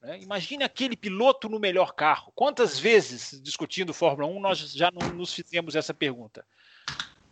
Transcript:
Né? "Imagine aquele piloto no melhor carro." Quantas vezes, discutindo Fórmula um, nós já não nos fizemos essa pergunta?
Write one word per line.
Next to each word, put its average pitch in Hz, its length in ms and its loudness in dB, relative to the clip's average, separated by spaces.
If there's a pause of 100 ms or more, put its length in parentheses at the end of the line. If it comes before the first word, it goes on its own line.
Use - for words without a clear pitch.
Né? 175 200 -12
"Imagine 202 420 -6
aquele 247 320 -2
piloto 220 540 2
no 214 100 -4
melhor 185 340 2
carro." - 420 2
Quantas 233 440 2
vezes, 143 640 4
discutindo 160 520 -6
Fórmula 147 360 2
um, 196 100 -8
nós 190 200 0 (140)
já 165 180 4
não 175 180 -6
nos 175 240 -8
fizemos 170 420 -6
essa 156 180 0
pergunta? 120 520 -6 (880)